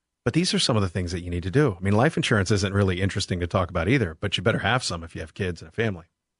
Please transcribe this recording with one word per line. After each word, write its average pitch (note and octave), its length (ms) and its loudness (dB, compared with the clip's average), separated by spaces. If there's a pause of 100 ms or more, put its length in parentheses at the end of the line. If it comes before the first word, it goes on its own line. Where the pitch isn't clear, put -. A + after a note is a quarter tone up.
(240)
But A#2+ 80 0
these F3+ 220 0
are G3+ 40 0
some C3+ 180 2
of G#2 60 2
the G2 60 0
things F2+ 240 -4
that F2+ 80 -4
you F2+ 80 -10
need F2 140 -2
to F#2 80 -6
do. B2+ 280 2
I F#2 40 -10
mean, G2 120 2
life B2+ 220 4
insurance A2 340 2
isn't G2 220 2
really F#2+ 300 2
interesting F#2+ 380 -2
to F2+ 60 0
talk - 220 0
about F2 200 -2
either, G#2+ 320 0
but G2+ 180 -2
you F#2 40 -6
better G#2 180 0
have A#2+ 220 2
some E2+ 220 -6
if E2 100 -16
you E2 60 -8
have E2 140 -12
kids F2+ 260 -4
and D#2 80 -18
a - 40 -20
family. G2 340 -4 (340)